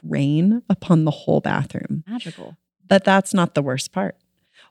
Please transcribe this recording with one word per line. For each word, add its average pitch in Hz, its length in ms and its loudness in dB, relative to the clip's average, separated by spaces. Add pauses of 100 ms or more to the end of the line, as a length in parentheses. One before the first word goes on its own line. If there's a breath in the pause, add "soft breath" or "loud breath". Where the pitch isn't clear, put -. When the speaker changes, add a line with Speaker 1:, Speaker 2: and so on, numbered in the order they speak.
Speaker 1:
rain 160 640 0
upon 165 360 2
the 151 60 2
whole - 280 0
bathroom. - 680 -4
Speaker 2:
Magical. 190 520 -14 (280)
Speaker 1:
But 196 200 2
that's 196 280 2
not 180 200 2
the 147 80 0
worst 131 320 -4
part. - 240 -6 (540 soft breath)